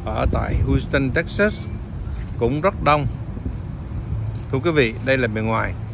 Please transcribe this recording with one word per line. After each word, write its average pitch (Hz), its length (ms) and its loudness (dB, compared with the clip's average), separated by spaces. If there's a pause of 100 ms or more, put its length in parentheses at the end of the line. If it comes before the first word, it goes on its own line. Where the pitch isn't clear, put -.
ở 113 280 0
tại 110 220 0 (120)
Houston, 135 440 2
Texas, - 560 0 (720)
cũng 127 220 2
rất 190 240 2
đông. 147 220 4 (1500)
Thưa 135 120 2
quý 170 60 4
vị, 127 240 6 (100)
đây 135 140 4
là 120 100 2
bề 107 120 -2
ngoài. 110 340 0 (200)